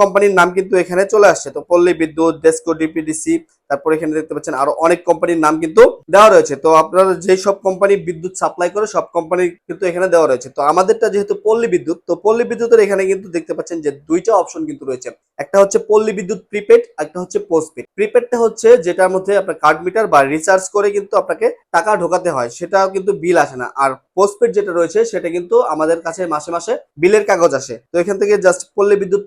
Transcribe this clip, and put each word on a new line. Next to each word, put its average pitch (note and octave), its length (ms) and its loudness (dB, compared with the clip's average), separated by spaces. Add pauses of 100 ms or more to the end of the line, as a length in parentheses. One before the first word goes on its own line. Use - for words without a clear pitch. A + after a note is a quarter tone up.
কোম্পানির G3 380 2
নাম F3 80 4 (100)
কিন্তু F#3+ 240 -4
এখানে F3+ 220 -2 (100)
চলে G#3 200 6
আসছে। - 220 -8
তো D3 40 -8 (100)
পল্লী F3 320 4
বিদ্যুৎ, D#3+ 320 0 (100)
ডেসকো, D#3+ 280 0 (100)
ডিপিডিসি, D#3 520 -4 (360)
তারপর C#3 260 -4
এখানে D#3 240 -4
দেখতে D#3 160 -10
পাচ্ছেন D3 260 -8
আরো D3 100 0 (140)
অনেক E3+ 140 2 (100)
কোম্পানির E3+ 360 0
নাম D#3 80 2 (100)
কিন্তু E3 200 6 (300)
দেওয়া G#3 200 8
রয়েছে। D#3 300 4
তো D#3+ 60 2 (120)
আপনারা F#3 300 2 (140)
যেই F#3 200 2
সব G3 100 0 (100)
কোম্পানি G3 280 0 (140)
বিদ্যুৎ F3 340 -10
সাপ্লাই F3 340 -4
করে, G#3+ 100 -2 (100)
সব E3 100 -2 (100)
কোম্পানি F3 280 -2 (240)
কিন্তু F3 220 -8
এখানে F3+ 240 -2
দেওয়া E3 140 4
রয়েছে। B2+ 280 -2
তো D3 60 -4 (100)
আমাদেরটা F#3+ 420 2
যেহেতু G3+ 200 -2 (120)
পল্লী A3+ 280 0
বিদ্যুৎ, E3 240 -2 (100)
তো F3 60 0 (100)
পল্লী A3+ 260 2
বিদ্যুতের A3+ 360 4
এখানে G3 260 0
কিন্তু G3 240 -6
দেখতে E3 220 -6
পাচ্ছেন F3 280 -8
যে C#3+ 60 -2 (180)
দুইটা F#3 220 0 (100)
অপশন D#3+ 280 -8
কিন্তু C#3 160 -14
রয়েছে, B2+ 240 -8 (340)
একটা - 180 -2
হচ্ছে G3 160 2 (120)
পল্লী G#3+ 280 2
বিদ্যুৎ F#3+ 220 -8 (120)
প্রিপেড, A3+ 300 2 (220)
একটা D3+ 180 -12
হচ্ছে F3+ 160 -8 (120)
পোস্টপেড। D#3 360 -4 (120)
প্রিপেডটা A#3 460 -2
হচ্ছে A3 240 0 (180)
যেটার F#3 300 0
মধ্যে F#3+ 260 -2
আপনার F3+ 220 -6
কার্ড D#3+ 220 2
মিটার G#3 280 -2
বা C#3+ 60 6 (140)
রিচার্জ F#3+ 300 0 (120)
করে G3+ 200 2
কিন্তু G3 260 -6
আপনাকে - 240 -4 (300)
টাকা F#3+ 160 0 (100)
ঢোকাতে E3+ 340 -2
হয়, A#2+ 220 -4
সেটাও F#3+ 380 0
কিন্তু F#3+ 160 -4 (120)
বিল F3 220 2
আসে C#3 160 -12
না। A#2+ 60 -8 (160)
আর C3+ 80 0 (260)
পোস্টপেড G3 400 0
যেটা G3 160 -4
রয়েছে, E3+ 260 0 (120)
সেটা F3 240 -6
কিন্তু F3 200 -4 (180)
আমাদের D#3+ 320 -2
কাছে E3+ 160 -8 (120)
মাসে D3+ 220 -6
মাসে F#3+ 180 -6 (280)
বিলের G3+ 280 2
কাগজ E3+ 300 2
আসে। A#2+ 160 -12 (160)
তো - 100 -4
এখান G3 200 -2
থেকে G#3 140 2 (100)
just F3+ 160 2 (140)
পল্লী G3+ 260 0
বিদ্যুৎ F#3+ 260 -4